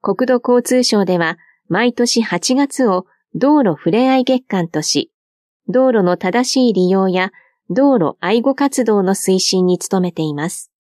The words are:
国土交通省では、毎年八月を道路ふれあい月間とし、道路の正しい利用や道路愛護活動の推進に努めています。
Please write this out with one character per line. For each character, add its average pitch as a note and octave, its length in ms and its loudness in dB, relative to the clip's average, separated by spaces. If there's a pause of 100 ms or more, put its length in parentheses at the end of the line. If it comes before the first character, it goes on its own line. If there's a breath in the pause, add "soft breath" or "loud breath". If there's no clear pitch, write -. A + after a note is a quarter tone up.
国 G3+ 260 -2
土 B3 160 0
交 B3 200 2
通 B3+ 220 0
省 G#3 200 0
で F3+ 140 0
は、 E3 180 -2 (320 soft breath)
毎 A#3 240 0
年 A#3+ 300 0
八 G#3 320 -2
月 C#4 340 0
を F3+ 180 0 (280)
道 C#4+ 280 2
路 F#3 120 2
ふ - 160 -4
れ A#3+ 180 2
あ C4 80 2
い B3+ 80 2
月 B3+ 220 0
間 F3+ 220 -4
と D#3 140 -6
し、 - 300 -4 (560)
道 C4 240 2
路 A3 100 2
の F3+ 140 2
正 G#3+ 320 -2
し B3+ 220 2
い - 20 0
利 F3+ 160 2
用 F#3+ 200 2
や F#3 240 -2 (380 soft breath)
道 C4 280 2
路 D#3 220 -2
愛 G3+ 200 0
護 C4+ 140 0
活 C#4 300 -2
動 G#3+ 180 2
の F#3 120 0
推 F#3+ 260 0
進 F#3 260 0
に F3+ 120 0
努 F#3+ 220 -4
め F3+ 100 -2
て E3+ 120 -8
い D3+ 100 -4
ま D3 160 -6
す。 - 220 -14 (140)